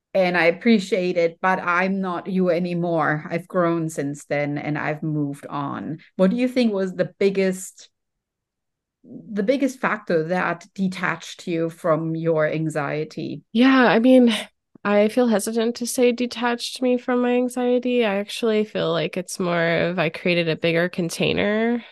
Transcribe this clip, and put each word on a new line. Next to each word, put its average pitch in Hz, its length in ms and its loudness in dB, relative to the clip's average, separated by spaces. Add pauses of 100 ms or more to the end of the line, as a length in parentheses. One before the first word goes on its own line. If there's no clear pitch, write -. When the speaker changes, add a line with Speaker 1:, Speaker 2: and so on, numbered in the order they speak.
(140)
Speaker 1:
and 180 240 2
I 165 80 4
appreciate 180 720 2
it, 170 240 0
but 185 180 2
I'm 185 420 0
not 180 260 -6
you 185 240 2
anymore. 170 800 0
I've 170 180 -6
grown 170 420 0
since 147 360 -8
then 147 320 -2
and 151 200 -4
I've 151 260 -4
moved 147 440 -4
on." 139 520 -8 (180)
What 190 120 4
do 233 60 0
you 254 120 0
think 247 240 2
was 190 240 -4
the 175 220 -4
biggest, 190 720 -2 (1160)
the 208 400 -8
biggest 262 360 0
factor 180 460 0
that 175 500 -4
detached 180 720 -4
you 165 240 -2
from 160 440 0
your 160 320 0
anxiety? 151 960 -4 (100)
Speaker 2:
Yeah, 262 320 6
I 196 120 6
mean, 247 340 8 (540)
I 208 220 4
feel 247 200 2
hesitant 226 500 0
to 240 100 -6
say 247 240 2
detached 240 680 -4
me 247 200 2
from 247 240 -2
my 247 80 0
anxiety. 247 720 0
I 196 120 0
actually 214 480 0
feel 165 260 -2
like 165 260 -2
it's - 220 -8
more 175 280 0 (120)
of 170 180 0
I 160 120 0
created 175 380 0
a 156 80 0
bigger 170 340 0
container 202 1040 -2